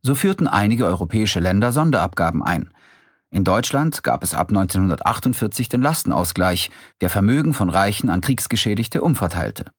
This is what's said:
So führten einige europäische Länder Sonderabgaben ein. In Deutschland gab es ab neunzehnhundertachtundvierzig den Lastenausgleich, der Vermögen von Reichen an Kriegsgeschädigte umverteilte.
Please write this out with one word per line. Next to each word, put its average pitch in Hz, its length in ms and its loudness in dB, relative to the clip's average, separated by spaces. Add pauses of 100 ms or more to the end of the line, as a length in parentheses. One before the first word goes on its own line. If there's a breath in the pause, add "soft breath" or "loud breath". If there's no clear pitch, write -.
So 135 140 0
führten 185 340 0
einige 110 380 2
europäische 107 540 0
Länder 98 320 2
Sonderabgaben 90 680 0
ein. 82 300 -4 (580 soft breath)
In 98 140 0
Deutschland 123 580 0
gab - 200 -2
es - 120 -6
ab 80 160 -2
neunzehnhundertachtundvierzig 101 1200 0
den 123 140 0
Lastenausgleich, 90 880 0 (320 loud breath)
der 92 80 0
Vermögen 135 420 2
von 104 160 0
Reichen 98 400 0
an 92 140 2
Kriegsgeschädigte 113 800 -2
umverteilte. 87 760 -2